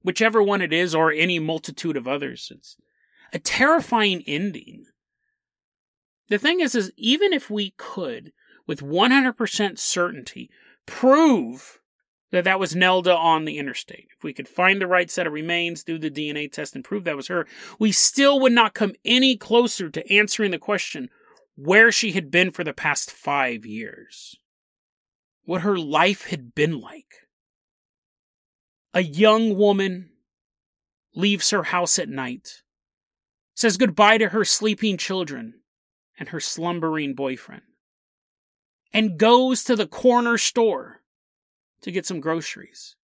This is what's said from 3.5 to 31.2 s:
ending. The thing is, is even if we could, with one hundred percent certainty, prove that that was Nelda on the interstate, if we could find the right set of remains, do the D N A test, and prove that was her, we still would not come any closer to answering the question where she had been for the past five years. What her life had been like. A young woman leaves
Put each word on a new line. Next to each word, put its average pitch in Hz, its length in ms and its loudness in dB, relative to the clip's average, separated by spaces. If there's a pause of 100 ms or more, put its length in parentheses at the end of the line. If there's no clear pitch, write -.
ending. 160 600 -8 (1400)
The 208 100 0
thing 339 220 0
is, 285 140 0
is 196 220 -2
even 330 360 2
if 285 180 -4
we 208 260 -6
could, - 560 -12 (340)
with 143 160 -8
one 180 300 2
hundred 262 220 2
percent 208 440 -4
certainty, - 720 -4 (360)
prove 262 920 2 (540)
that 180 120 2
that 190 140 0
was 180 160 -4
Nelda 185 400 4
on 160 300 2
the 151 140 -6
interstate, - 580 -12
if - 80 -20
we 151 80 -8
could - 160 -14
find 190 320 0
the 190 80 -2
right 180 220 2
set 175 160 -4
of 156 60 -6
remains, 170 520 -6
do 165 140 -8
the 156 120 -6
D 147 200 -8
N 147 60 -8
A 147 120 -8
test, 147 260 -12
and 135 100 -14
prove 196 200 -8
that 156 120 -4
was 135 120 -12
her, 180 180 -4 (320)
we 214 140 2
still 277 480 4
would 262 120 4
not 233 220 4
come 214 200 -2 (100)
any 254 320 2
closer 220 520 0
to 160 240 -6
answering 208 380 2
the 170 80 -4
question 160 520 -6 (440)
where 202 380 6
she 214 200 -2
had 151 180 -4
been 180 200 2
for 175 140 -8
the 151 80 -8
past - 380 -4
five 127 540 -4
years. - 720 -16 (1080)
What 175 160 -4
her 190 180 0
life 160 480 0
had 127 300 -10
been 151 240 0
like. - 260 -20 (1900)
A 185 80 2
young 214 540 4
woman 196 540 0 (1040)
leaves 202 340 0